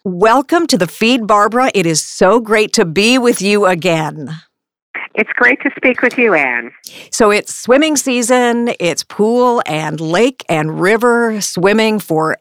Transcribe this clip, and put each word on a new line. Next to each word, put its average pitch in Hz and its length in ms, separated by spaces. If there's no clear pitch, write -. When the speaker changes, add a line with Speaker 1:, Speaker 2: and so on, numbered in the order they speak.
Speaker 1:
Welcome 233 640
to 208 100
the 175 100
feed, 226 380
Barbara. 214 480
It 185 140
is 160 140
so 208 380
great 214 340
to 214 120
be 202 320
with 240 240
you 202 240
again. 160 640
Speaker 2:
It's - 180
great 240 280
to 277 140
speak 254 260
with 247 160
you, 226 160
Anne. 123 380
Speaker 1:
So 214 180
it's 208 240
swimming 285 440
season, 240 840
it's 165 240
pool 240 640
and 156 340
lake 190 480
and 156 320
river 226 580
swimming 214 600
for 160 420